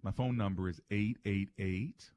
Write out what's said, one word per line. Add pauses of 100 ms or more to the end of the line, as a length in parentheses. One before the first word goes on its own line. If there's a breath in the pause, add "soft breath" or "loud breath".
My
phone
number
is
eight
eight (100)
eight